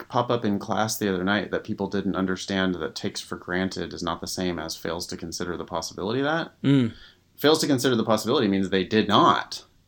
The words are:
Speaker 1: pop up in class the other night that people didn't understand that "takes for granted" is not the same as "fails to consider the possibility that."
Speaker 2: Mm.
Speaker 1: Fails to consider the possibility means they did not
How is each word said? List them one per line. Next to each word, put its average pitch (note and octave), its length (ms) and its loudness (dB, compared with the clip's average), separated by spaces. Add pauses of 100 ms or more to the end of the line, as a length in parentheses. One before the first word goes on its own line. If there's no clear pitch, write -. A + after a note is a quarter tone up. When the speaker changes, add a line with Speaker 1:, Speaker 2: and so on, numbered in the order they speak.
Speaker 1:
pop B2 220 0
up A#2 140 0
in G2+ 140 0
class G#2 400 -2
the G2+ 140 0
other F2+ 100 -2
night G2 280 0
that F2 120 -2
people G2+ 260 -6
didn't F#2+ 280 -2
understand F#2+ 600 0
that D#2 200 -2
"takes - 240 -8
for - 160 -10
granted" F2+ 560 -4
is D#2+ 100 -10
not E2+ 180 -4
the E2+ 60 -10
same F2+ 320 -4
as D#2+ 160 -8
"fails E2+ 340 -6
to F#2 80 -10
consider F2 400 -8
the D#2+ 80 -8
possibility F#2 580 -4
that." D#3+ 300 -2 (100)
Speaker 2:
Mm. C3 300 4 (440)
Speaker 1:
Fails D#3 240 4
to D#3+ 60 2
consider C3+ 280 4
the A2 100 2
possibility A2 440 2
means G2 220 2
they F#2+ 140 2
did G#2+ 220 2
not G#2+ 580 4 (240)